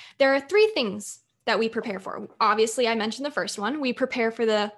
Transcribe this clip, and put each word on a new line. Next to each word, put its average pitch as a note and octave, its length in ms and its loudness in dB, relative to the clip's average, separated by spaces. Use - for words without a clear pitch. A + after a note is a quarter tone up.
There C4+ 160 4
are C#4 60 2
three G#4 340 4
things G#3+ 460 -4
that A3 120 2
we A3+ 100 0
prepare A3 300 -6
for. F#3+ 300 -12
Obviously, A3 460 2
I A3+ 80 2
mentioned A3 300 -4
the D4 60 -4
first G3+ 280 -4
one. A#3+ 220 -4
We B3+ 120 0
prepare B3 380 -2
for A3+ 140 -4
the G#3+ 340 0